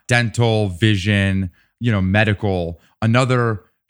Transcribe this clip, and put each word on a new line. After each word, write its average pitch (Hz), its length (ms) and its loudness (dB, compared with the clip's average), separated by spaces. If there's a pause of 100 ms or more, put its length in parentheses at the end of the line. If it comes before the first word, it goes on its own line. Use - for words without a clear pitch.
dental, 113 600 0
vision, 95 840 0 (300)
you 120 100 -2
know, 101 120 0
medical. 95 760 0 (220)
Another 120 640 0 (260)